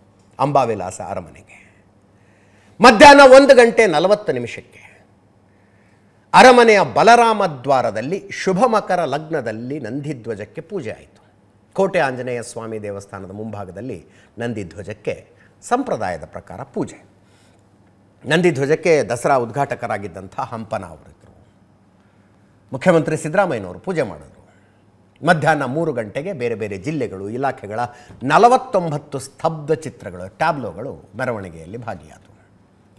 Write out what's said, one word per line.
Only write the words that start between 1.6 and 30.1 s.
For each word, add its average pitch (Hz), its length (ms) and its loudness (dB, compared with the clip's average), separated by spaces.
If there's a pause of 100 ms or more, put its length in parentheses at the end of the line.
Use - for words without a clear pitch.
ಮಧ್ಯಾಹ್ನ 277 400 10
ಒಂದು 269 340 10
ಗಂಟೆ 233 320 6
ನಲವತ್ತು 175 460 0
ನಿಮಿಷಕ್ಕೆ - 500 -12 (1500)
ಅರಮನೆಯ 233 460 8
ಬಲರಾಮ 208 640 4
ದ್ವಾರದಲ್ಲಿ 131 840 -4
ಶುಭ 185 260 -4
ಮಕರ 202 460 0
ಲಗ್ನದಲ್ಲಿ 135 760 -8
ನಂದಿಧ್ವಜಕ್ಕೆ 117 840 -12
ಪೂಜೆ 147 300 -12
ಆಯಿತು. - 320 -20 (500)
ಕೋಟೆ 190 260 0
ಆಂಜನೇಯ 123 440 -4
ಸ್ವಾಮಿ 113 380 -12
ದೇವಸ್ಥಾನದ 98 500 -14
ಮುಂಭಾಗದಲ್ಲಿ 101 760 -14 (340)
ನಂದಿಧ್ವಜಕ್ಕೆ 104 880 -10 (340)
ಸಂಪ್ರದಾಯದ 110 640 -6
ಪ್ರಕಾರ - 380 -18
ಪೂಜೆ. - 420 -12 (1200)
ನಂದಿಧ್ವಜಕ್ಕೆ 156 800 0
ದಸರಾ 123 320 -2
ಉದ್ಘಾಟಕರಾಗಿದ್ದಂಥ 110 1040 -8
ಹಂಪನ 113 460 -10
ಅವರಿದ್ದರು. - 600 -20 (1200)
ಮುಖ್ಯಮಂತ್ರಿ 156 460 0
ಸಿದ್ದರಾಮಯ್ಯನವರು 147 600 -4
ಪೂಜೆ 170 220 -6
ಮಾಡಿದ್ರು. 80 460 -14 (800)
ಮಧ್ಯಾಹ್ನ 156 360 0
ಮೂರು 147 300 -4
ಗಂಟೆಗೆ 120 400 -8
ಬೇರೆ 117 220 -6
ಬೇರೆ 101 220 -8
ಜಿಲ್ಲೆಗಳು, 98 520 -8
ಇಲಾಖೆಗಳ 117 500 -8 (440)
ನಲವತ್ತೊಂಬತ್ತು 175 960 0
ಸ್ತಬ್ಧ 156 520 -8
ಚಿತ್ರಗಳು, 98 640 -10